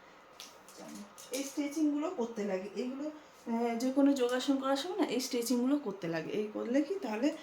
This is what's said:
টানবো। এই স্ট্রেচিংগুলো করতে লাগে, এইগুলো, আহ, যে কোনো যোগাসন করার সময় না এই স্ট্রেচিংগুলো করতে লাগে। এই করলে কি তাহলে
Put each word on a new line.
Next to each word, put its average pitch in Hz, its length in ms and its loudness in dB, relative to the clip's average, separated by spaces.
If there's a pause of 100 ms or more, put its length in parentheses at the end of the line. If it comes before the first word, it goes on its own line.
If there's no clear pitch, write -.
(800)
টানবো। 208 240 -14 (300)
এই 277 120 -2
স্ট্রেচিংগুলো 294 680 0
করতে 226 340 -4
লাগে, 196 320 -2
এইগুলো, 262 340 -4
আহ, 233 680 -2
যে 262 140 0
কোনো 277 200 8
যোগাসন 254 440 2
করার 269 200 2
সময় 359 220 -4
না 330 80 2
এই 247 140 0
স্ট্রেচিংগুলো 247 580 2
করতে 202 300 -4
লাগে। 160 220 -2
এই 214 180 0
করলে 214 340 0
কি 392 120 -2
তাহলে 233 340 0 (140)